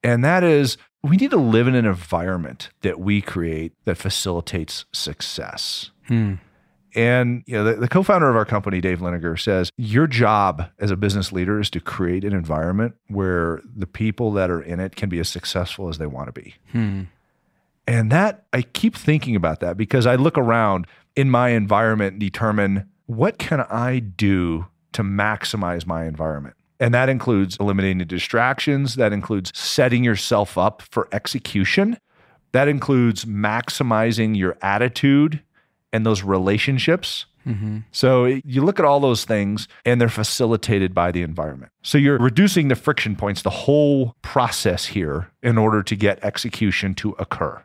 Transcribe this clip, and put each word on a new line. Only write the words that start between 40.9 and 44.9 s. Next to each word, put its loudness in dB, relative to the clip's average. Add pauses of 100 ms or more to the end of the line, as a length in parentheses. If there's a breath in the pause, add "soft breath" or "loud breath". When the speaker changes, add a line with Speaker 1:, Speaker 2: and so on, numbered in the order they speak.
Speaker 1:
by 2
the -2
environment. -8 (120)
So 2
you're 4
reducing 4
the 4
friction -2
points, -4
the 0
whole 2
process 0
here -4 (140)